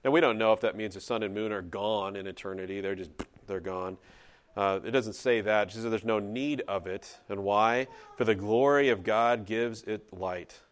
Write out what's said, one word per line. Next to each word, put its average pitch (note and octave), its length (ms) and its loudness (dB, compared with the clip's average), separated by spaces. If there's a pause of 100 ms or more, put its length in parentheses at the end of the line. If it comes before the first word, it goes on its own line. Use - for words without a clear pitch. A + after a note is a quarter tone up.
Now, C3+ 60 4
we E3 100 6
don't A#2 160 4
know A2 160 6
if G#2+ 80 2
that A2 160 0
means G#2+ 160 -6
the F#2 80 -12
sun A#2 200 -2
and G2+ 120 -4
moon G#2+ 180 -4
are G2+ 100 -4
gone G2 540 -2
in G2 120 -8
eternity. F#2+ 520 -8
They're G2 160 -4
just, F2+ 160 -12 (340)
they're F#2+ 140 -6
gone. F#2 380 -8 (580)
Uh, G2 300 2
it A#2 60 -4
doesn't A2 220 0
say A#2 280 2
that. G#2 260 4
It F#2+ 60 -14
says A2 100 -8
there's A2+ 220 -2
no A2+ 140 2
need B2 420 -4
of F#2+ 260 -4
it. F#2+ 300 -10 (100)
And G2 160 -6
why? A2 440 2 (280)
"For - 80 0
the A2 120 4
glory B2+ 520 4
of G#2 160 2
God A2 420 2
gives A2+ 380 -4
it G#2+ 300 -8
light F2+ 480 -8 (100)